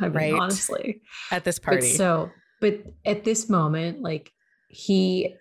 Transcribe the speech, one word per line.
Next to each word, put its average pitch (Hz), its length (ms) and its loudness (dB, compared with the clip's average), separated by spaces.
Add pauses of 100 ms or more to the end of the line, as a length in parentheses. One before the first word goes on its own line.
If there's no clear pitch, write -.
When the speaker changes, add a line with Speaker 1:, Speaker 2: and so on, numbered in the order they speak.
Speaker 1:
I 185 80 0
mean, 160 40 -2
Speaker 2:
Right. 156 220 0
Speaker 1:
honestly. 190 680 -2 (300)
Speaker 2:
At 180 120 -2
this 175 140 -2
Speaker 1:
But - 60 -20
Speaker 2:
party. - 300 2
Speaker 1:
so, 170 360 2 (300)
but 208 220 2 (240)
at 208 180 0
this 220 240 0
moment, 165 540 2
like, 160 280 -6 (380)
he 185 720 0